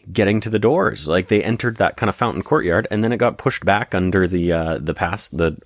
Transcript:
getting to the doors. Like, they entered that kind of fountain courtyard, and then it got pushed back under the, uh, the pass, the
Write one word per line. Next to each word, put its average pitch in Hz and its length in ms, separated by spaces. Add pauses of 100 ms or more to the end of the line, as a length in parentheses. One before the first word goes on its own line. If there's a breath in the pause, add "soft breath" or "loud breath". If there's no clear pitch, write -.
(120)
getting 104 280
to 113 100
the 107 80
doors. 117 500
Like, 92 200
they 104 160
entered 117 320
that - 200
kind 107 120
of 95 60
fountain 104 280
courtyard, 98 480
and 107 140
then 113 80
it 117 60
got 120 200
pushed - 260
back 101 300
under 92 320
the, 87 260
uh, 82 260
the 78 160
pass, 85 340
the 82 380